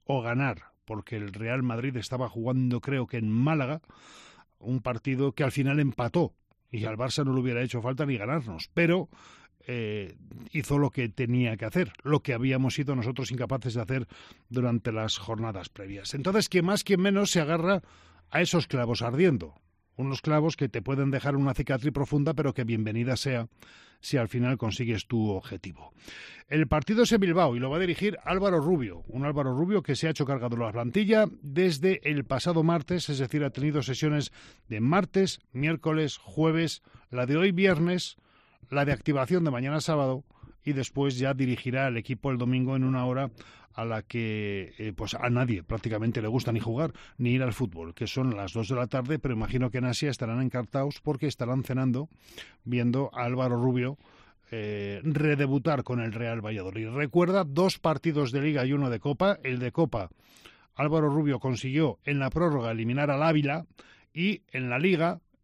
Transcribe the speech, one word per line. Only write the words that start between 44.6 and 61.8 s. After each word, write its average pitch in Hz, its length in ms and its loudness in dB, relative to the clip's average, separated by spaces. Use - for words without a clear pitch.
eh, 110 160 -6
pues 107 200 -6
a 123 160 -2
nadie 120 340 2
prácticamente 113 580 -2
le 107 60 -2
gusta 123 240 -2
ni 113 80 0
jugar 117 320 -2
ni 123 120 0
ir 127 120 2
al 123 120 -2
fútbol, 85 400 -6
que - 120 -6
son 131 300 0
las 98 160 -8
dos 113 160 -4
de 135 80 -2
la 123 120 -2
tarde, 135 300 -2
pero 131 160 -2
imagino 120 380 0
que 131 60 -4
en 123 80 0
Asia 127 240 0
estarán 120 320 -2
encartados 131 600 -2
porque 151 260 -2
estarán 127 360 -2
cenando 131 460 0
viendo 120 480 0
a 123 100 -4
Álvaro 123 320 0
Rubio, 123 420 2
eh, 104 540 -6
redebutar 143 800 2
con 123 160 -2
el 113 100 -2
Real 113 340 -4
Valladolid. 107 440 -6
Recuerda, 170 560 2
dos 170 340 0
partidos 147 540 0
de 139 80 0
Liga 143 240 2
y 135 80 2
uno 143 160 2
de 117 100 -2
Copa. 175 420 0
El 127 180 -4
de 123 120 -4
Copa, 117 380 0
Álvaro 151 340 2
Rubio 143 300 2
consiguió 131 640 0